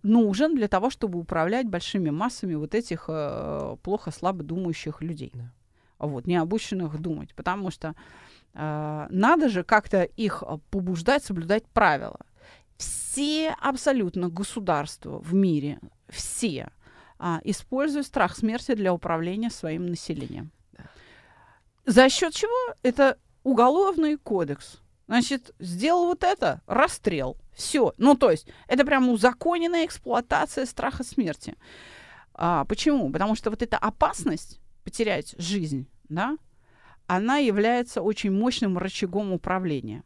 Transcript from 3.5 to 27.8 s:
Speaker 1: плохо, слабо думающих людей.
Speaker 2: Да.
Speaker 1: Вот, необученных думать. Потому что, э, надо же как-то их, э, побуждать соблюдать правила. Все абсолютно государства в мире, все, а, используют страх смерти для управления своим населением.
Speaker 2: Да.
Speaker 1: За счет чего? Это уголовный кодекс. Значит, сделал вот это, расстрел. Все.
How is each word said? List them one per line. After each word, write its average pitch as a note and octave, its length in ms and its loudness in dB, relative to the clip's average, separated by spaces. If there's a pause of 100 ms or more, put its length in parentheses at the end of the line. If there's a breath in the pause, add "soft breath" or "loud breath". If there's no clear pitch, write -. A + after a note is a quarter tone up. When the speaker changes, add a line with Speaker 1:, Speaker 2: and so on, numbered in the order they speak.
Speaker 1:
плохо, F#3+ 280 -4
слабо F3+ 320 -4
думающих E3 600 -6
людей. D3+ 320 -8
Speaker 2:
Да. A#2+ 180 -12 (480)
Speaker 1:
Вот, C#3 260 -6
необученных F3 720 0
думать. D3+ 360 -6
Потому F#3 340 -4
что, - 240 -8 (600 loud breath)
э, D3+ 560 -6
надо C4 380 4
же F#3 140 0
как-то G#3 400 4
их, - 440 -4
э, D#3 120 -8 (120)
побуждать F#3 540 0
соблюдать F#3 480 -2
правила. F3 480 2 (560 soft breath)
Все D4+ 840 -2
абсолютно A#3 680 0
государства E3+ 920 -4
в D#3+ 140 -6
мире, D#3 440 2 (300)
все, - 600 -6 (500 soft breath)
а, E3 240 -2
используют C#4 640 -2
страх - 300 0
смерти A#3 380 -2
для F#3+ 180 0
управления F3 580 -4
своим E3 360 -6
населением. D#3+ 640 -8 (220)
Speaker 2:
Да. - 1200 -10
Speaker 1:
За C4 160 10
счет D#4+ 260 0
чего? A#4+ 480 -2
Это B3+ 340 4 (280)
уголовный D4+ 720 4
кодекс. E3 640 -4 (300)
Значит, B3 500 0
сделал C#4 480 0
вот - 180 0
это, F3+ 420 2
расстрел. F3 680 0 (180)
Все. A#3+ 440 0